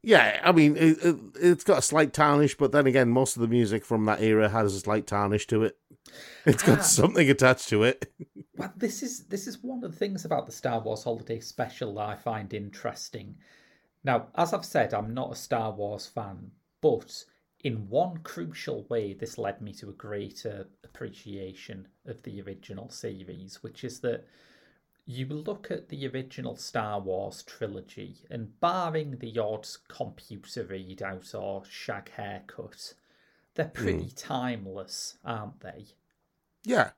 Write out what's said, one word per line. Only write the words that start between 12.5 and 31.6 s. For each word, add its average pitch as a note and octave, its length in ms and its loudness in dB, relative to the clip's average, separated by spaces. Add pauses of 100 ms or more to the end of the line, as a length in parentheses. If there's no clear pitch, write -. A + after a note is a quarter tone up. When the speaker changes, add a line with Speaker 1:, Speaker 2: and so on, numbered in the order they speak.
Speaker 2:
interesting. G#2 840 -10 (680)
Now, B2+ 320 0
as E3+ 180 0
I've G3 120 -4
said, A#2 280 0
I'm G#2+ 200 -4
not B2+ 200 -6
a - 20 -12
Star A2+ 380 -4
Wars G2+ 340 -8
fan, G2 440 -12 (280)
but - 460 0 (400)
in A2 240 -6
one E3 300 0
crucial D#3+ 680 -10
way, G#2+ 240 -2
this A2+ 240 -12
led G2+ 240 -6
me G#2 120 -12
to G#2 160 -16
a F#2+ 40 -16
greater G2+ 720 -10 (180)
appreciation F#2+ 1000 -16 (200)
of - 180 -16
the G2+ 200 -14
original G2 460 -14
series, F#2+ 720 -14
which - 220 -16
is B2 180 -12
that A#2+ 240 -4 (800)
you C3 200 -8
look D3+ 440 -10
at - 200 -8
the C#3 180 -10
original B2+ 480 -10
Star G#2+ 460 -6
Wars F#2+ 420 -8
trilogy, G2 760 -12 (120)
and A2+ 300 -12
barring D#3+ 560 -2
the A2+ 200 -10
odd G#2+ 300 -4 (220)
computer - 720 -12
readout F#2+ 720 -12
or G2 300 -8